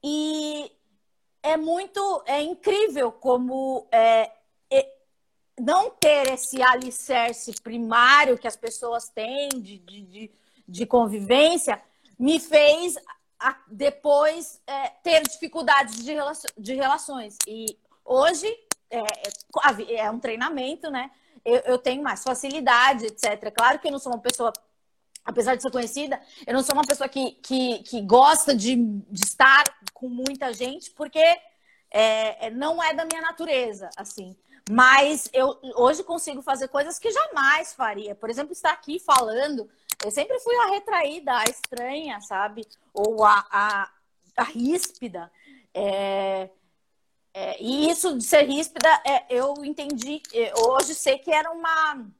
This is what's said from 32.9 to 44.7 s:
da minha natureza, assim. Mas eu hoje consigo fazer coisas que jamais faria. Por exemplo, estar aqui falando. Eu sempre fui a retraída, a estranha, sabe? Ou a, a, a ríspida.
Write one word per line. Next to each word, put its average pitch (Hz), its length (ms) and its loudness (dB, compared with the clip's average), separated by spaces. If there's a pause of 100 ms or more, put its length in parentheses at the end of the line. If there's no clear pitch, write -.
da 311 120 -4
minha 320 180 -6
natureza, 262 760 -4
assim. 185 400 -16 (340)
Mas 269 600 6
eu 262 260 0 (180)
hoje 269 260 4
consigo 330 400 -8
fazer 262 260 -4
coisas 294 300 -4
que 466 120 -4
jamais 311 600 0
faria. 208 420 -6
Por 220 140 -12
exemplo, 277 240 -8
estar 320 200 0
aqui 311 260 -6
falando. 254 680 0 (360)
Eu 208 60 -4
sempre 349 300 -4
fui 480 160 0
a 480 100 2
retraída, 339 680 -4
a 220 80 0
estranha, 247 760 -8
sabe? 208 460 -8 (260)
Ou 214 320 0
a, 208 260 6
a, 202 400 -2 (460)
a 262 60 0
ríspida. 240 880 -4 (420)